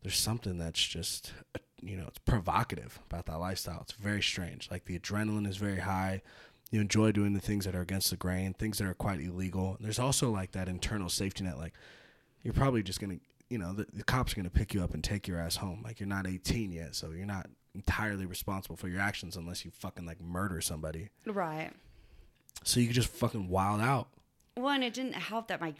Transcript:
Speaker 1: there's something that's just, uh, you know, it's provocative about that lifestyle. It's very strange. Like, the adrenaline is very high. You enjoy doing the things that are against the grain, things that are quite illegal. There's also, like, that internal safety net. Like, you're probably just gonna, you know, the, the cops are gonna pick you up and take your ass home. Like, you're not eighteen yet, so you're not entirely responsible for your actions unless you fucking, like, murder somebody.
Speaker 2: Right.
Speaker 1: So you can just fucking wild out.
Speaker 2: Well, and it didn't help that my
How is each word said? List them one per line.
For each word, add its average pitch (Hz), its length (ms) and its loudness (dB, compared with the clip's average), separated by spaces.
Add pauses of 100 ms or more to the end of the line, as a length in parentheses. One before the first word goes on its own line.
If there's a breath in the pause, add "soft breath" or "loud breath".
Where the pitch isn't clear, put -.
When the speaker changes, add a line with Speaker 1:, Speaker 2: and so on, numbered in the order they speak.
Speaker 1:
there's 92 140 -2
something 110 400 0
that's 82 260 0
just, - 520 -2 (200)
uh, - 40 -8 (240)
you 95 160 -6
know, 85 100 -6
it's - 120 -16
provocative 90 840 2
about 85 220 -8
that 78 100 -4
lifestyle. 87 460 -4
It's - 100 -12
very 101 300 -2
strange. - 480 -2
Like, 92 160 -6
the 90 120 -4
adrenaline 107 480 0
is 95 120 -2
very 98 220 0
high. 95 420 0 (480 loud breath)
You 110 100 4
enjoy 107 320 6
doing 101 220 6
the 101 60 2
things 101 260 2
that 92 80 0
are 90 80 0
against 95 260 0
the 90 80 2
grain, 92 380 0
things 110 240 -2
that 101 80 2
are 90 80 0
quite 95 260 0
illegal. 92 580 0
There's 107 200 -2
also, 131 320 4
like, 95 220 0
that 92 180 -2
internal 90 400 -2
safety 98 340 0
net. 78 140 -2
Like, 85 160 -8 (680 loud breath)
you're 120 120 -2
probably 131 280 6
just 92 160 -4
gonna, 98 200 -4 (320)
you 120 80 0
know, 90 160 -2
the, 104 180 -2
the 101 100 -8
cops - 300 4
are - 40 -4
gonna 90 120 -2
pick - 240 4
you 101 100 4
up 87 120 0
and 78 100 -2
take 104 240 -2
your 87 100 -2
ass 82 180 0
home. 101 280 -6
Like, 113 160 -10
you're 101 80 -4
not 98 180 0
eighteen 95 460 0
yet, 82 220 -6
so 78 160 -6
you're 87 160 -6
not 98 240 -4 (240)
entirely 101 500 0
responsible 95 520 -6
for 95 120 -6
your 90 140 -2
actions 95 340 -2
unless 87 300 -6
you 82 40 -10
fucking, 90 360 -10
like, 82 160 -10
murder 87 400 -2
somebody. 80 480 -4 (160)
Speaker 2:
Right. 170 460 -4 (920 soft breath)
Speaker 1:
So - 160 4
you 120 60 8
can 117 80 0
just 123 160 4
fucking 104 400 0
wild 98 320 4
out. 123 260 4 (480)
Speaker 2:
Well, 262 160 0
and 269 100 4
it 240 120 0
didn't 254 180 -4
help 220 360 -4
that 175 120 -2
my 160 200 -2